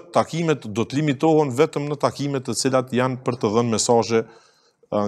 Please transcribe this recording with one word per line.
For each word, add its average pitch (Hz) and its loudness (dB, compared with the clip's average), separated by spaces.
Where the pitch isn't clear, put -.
takimet 151 -2
do 107 -4
të 135 -4
limitohen 151 2
vetëm 147 0
në 147 -6
takimet 139 -2
të 113 -4
cilat 127 0
janë 127 0
për 117 -4
të 110 0
dhënë 117 2
mesazhe, 113 2
ë, 104 0